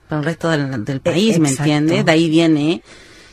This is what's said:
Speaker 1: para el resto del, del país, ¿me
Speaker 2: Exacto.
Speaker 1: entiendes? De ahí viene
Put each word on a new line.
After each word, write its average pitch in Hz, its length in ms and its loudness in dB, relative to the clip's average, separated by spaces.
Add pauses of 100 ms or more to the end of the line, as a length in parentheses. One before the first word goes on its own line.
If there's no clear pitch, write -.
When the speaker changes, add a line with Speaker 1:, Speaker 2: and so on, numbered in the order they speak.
Speaker 1:
para 151 100 -4
el 143 60 -6
resto 165 240 -4
del, 135 340 -4
del 135 160 -6
país, 180 400 0
¿me 151 100 2
Speaker 2:
Exacto. 147 220 -2
Speaker 1:
entiendes? 151 340 0
De 170 60 4
ahí 160 180 2
viene 160 520 2 (500)